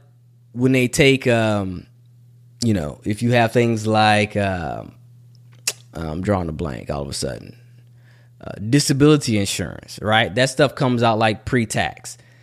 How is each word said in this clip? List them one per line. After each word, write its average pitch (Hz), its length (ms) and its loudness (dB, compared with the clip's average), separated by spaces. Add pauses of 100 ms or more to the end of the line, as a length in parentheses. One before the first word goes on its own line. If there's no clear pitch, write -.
(520)
when 127 200 2
they 127 140 4
take, 135 400 2
um, 107 600 0 (760)
you 110 120 2
know, 76 300 -4
if 104 180 -6
you 120 100 0
have 117 200 2
things 117 340 2
like, 107 500 2
um, 87 560 -4 (1040)
I'm 80 260 -6
drawing 95 300 -2
a - 20 -6
blank 69 380 -8
all 73 100 -6
of 71 80 -8
a 67 60 -10
sudden, - 420 -10 (840)
uh, - 140 -16 (160)
disability 143 680 4
insurance, - 640 -6
right? 107 320 2
That 127 160 2
stuff 139 240 0
comes 123 280 0
out, 113 160 4
like, 110 280 0
pre-tax. 113 720 -4 (240)